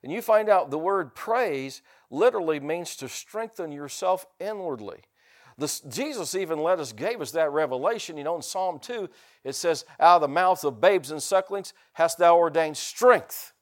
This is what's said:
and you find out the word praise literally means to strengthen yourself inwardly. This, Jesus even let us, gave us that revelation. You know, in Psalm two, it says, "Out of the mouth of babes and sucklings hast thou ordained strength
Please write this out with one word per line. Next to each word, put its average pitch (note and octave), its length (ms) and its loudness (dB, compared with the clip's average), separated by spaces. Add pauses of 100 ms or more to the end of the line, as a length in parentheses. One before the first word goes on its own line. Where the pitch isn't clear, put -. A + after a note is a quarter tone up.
and C3 100 -12
you A3 100 -6
find G#3+ 260 4
out F#3 220 4
the C#3+ 80 -6
word F3 360 -2
praise D#3+ 680 -4 (280)
literally E3 500 0
means D#3 380 -8
to B2+ 120 -12
strengthen G#3+ 640 -10
yourself F3+ 540 -4 (140)
inwardly. E3+ 600 -8 (580)
This, C#3 240 -6
Jesus F#3 540 -8
even E3 280 -4
let F3 160 2
us, B2 140 -8
gave F#3+ 280 -6
us B2+ 100 -10
that D#3+ 200 0
revelation. D#3 640 -2
You C#3+ 60 -12
know, E3 120 -2
in D#3 60 -8
Psalm F#3 380 -6
two, A3+ 300 -8 (340)
it C3+ 100 -8
says, D#3+ 300 -2 (160)
"Out F3 180 8
of D#3+ 40 4
the D3 80 2
mouth F3+ 340 2
of B2 160 -2
babes E3+ 320 4
and D3+ 100 -8
sucklings F#3+ 520 -2 (200)
hast E3 240 0
thou E3+ 200 8
ordained D#3+ 400 2
strength - 760 2 (100)